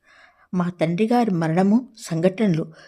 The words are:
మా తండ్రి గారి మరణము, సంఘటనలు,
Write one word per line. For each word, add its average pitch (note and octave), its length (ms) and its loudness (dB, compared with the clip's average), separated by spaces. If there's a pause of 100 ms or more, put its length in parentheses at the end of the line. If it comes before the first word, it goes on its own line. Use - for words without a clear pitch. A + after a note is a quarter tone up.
(540)
మా F3 160 -2 (100)
తండ్రి E3+ 260 0
గారి A#3+ 240 2
మరణము, F#3 580 2 (100)
సంఘటనలు, E3 720 -2 (160)